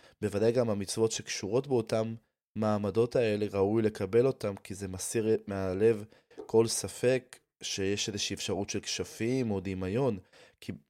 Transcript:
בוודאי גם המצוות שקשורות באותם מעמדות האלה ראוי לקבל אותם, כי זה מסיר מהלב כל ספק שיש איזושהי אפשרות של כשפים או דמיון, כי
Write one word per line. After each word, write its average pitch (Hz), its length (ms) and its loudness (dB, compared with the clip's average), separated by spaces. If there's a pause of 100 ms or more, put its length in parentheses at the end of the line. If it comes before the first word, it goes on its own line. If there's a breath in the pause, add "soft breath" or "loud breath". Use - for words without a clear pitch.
(220 loud breath)
בוודאי 104 300 2
גם 117 180 2
המצוות 104 420 0
שקשורות 117 540 -4
באותם 113 480 0 (420)
מעמדות 107 600 2
האלה 107 360 2
ראוי 101 300 4
לקבל 107 440 4
אותם, 113 300 -2
כי - 180 -14
זה 95 140 -8
מסיר 110 480 0 (100)
מהלב 98 580 2 (420 loud breath)
כל 113 200 4
ספק - 720 -2 (240)
שיש 101 460 -2
איזושהי 101 260 -4
אפשרות 98 360 -4
של 104 100 -6
כשפים 117 680 -4
או 98 100 -2
דמיון, 95 580 -2 (420 loud breath)
כי - 120 -10 (180)